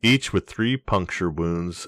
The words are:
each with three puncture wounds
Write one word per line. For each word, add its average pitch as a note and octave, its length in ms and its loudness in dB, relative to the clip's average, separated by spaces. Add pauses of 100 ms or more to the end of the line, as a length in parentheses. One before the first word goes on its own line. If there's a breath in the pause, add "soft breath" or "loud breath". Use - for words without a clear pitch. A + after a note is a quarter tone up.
each B2+ 300 4
with F#2+ 140 0
three A#2+ 300 0
puncture F#2 520 0
wounds E2+ 580 -2